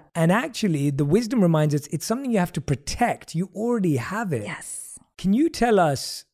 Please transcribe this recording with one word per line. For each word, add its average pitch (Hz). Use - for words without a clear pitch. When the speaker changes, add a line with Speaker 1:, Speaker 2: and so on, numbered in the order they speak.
Speaker 1:
And 165
actually, 190
the 143
wisdom 220
reminds 156
us 139
it's -
something 254
you 214
have 175
to 156
protect. -
You 185
already 202
have 185
it. 107
Speaker 2:
Yes. -
Speaker 1:
Can 190
you 294
tell 226
us -